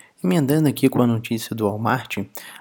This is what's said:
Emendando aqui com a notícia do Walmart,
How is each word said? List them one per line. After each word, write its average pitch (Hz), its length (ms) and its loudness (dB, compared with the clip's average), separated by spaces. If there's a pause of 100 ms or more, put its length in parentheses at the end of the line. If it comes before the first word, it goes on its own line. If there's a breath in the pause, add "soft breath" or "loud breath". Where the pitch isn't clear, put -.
(220 loud breath)
Emendando 156 460 2
aqui 127 200 2
com - 120 2
a 123 60 4
notícia 113 480 -2
do 110 100 -2
Walmart, 110 540 -2 (420 loud breath)